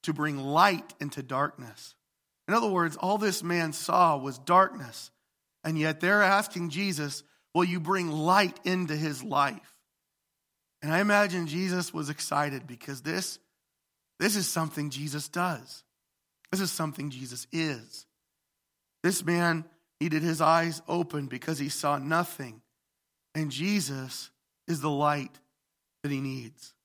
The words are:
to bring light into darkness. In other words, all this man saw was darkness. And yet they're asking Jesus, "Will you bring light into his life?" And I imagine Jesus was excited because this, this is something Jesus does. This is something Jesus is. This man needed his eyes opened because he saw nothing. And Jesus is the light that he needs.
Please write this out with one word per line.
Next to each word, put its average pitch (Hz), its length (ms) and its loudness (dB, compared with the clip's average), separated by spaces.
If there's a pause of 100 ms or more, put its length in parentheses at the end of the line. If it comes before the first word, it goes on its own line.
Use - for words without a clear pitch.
to 156 100 -2
bring 151 240 -2
light 156 640 2
into 147 200 -8
darkness. 131 720 -6 (520)
In 190 60 2
other 226 160 4
words, 170 260 2
all 196 220 0
this 202 260 0
man 170 300 0
saw 170 440 4
was 131 200 -6
darkness. 175 760 2 (520)
And 160 140 0
yet 156 220 0
they're 202 220 4
asking 196 480 2
Jesus, 151 540 -4 (300)
"Will 180 100 6
you 175 160 0
bring 170 320 0
light 175 520 4
into 175 320 0
his 151 280 -2
life?" 131 500 0 (1080)
And 151 120 -2
I 175 60 4
imagine 202 480 4
Jesus 180 440 -2
was 151 180 -6
excited 147 580 -2
because 127 340 -14
this, 170 380 -6 (800)
this 208 160 2
is 190 120 -2
something 151 440 -4
Jesus 143 360 -8
does. 175 560 -6 (680)
This 190 100 0
is 180 100 -2
something 151 380 -4
Jesus 127 420 -12
is. 147 540 -4 (960)
This 175 240 0
man 170 400 2 (340)
needed 156 220 0
his 160 180 0
eyes 165 480 4
opened 160 420 -2
because 131 280 -6
he 143 120 -4
saw 143 280 -2
nothing. 139 640 -2 (720)
And 151 180 -2
Jesus 139 800 -4 (380)
is 160 140 -2
the 156 80 0
light 147 500 0 (640)
that 143 80 -2
he 135 100 -2
needs. 131 520 -10 (120)